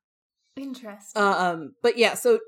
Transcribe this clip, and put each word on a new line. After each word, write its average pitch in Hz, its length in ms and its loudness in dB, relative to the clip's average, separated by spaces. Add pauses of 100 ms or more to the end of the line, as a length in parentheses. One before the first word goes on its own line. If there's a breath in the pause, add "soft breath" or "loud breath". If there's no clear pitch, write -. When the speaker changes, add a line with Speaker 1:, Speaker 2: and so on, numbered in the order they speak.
(560)
Speaker 1:
Interesting. 226 680 -10
Speaker 2:
Uh, 196 160 2
um, 170 440 -4
but 240 140 2
yeah, 214 180 4
so 226 340 2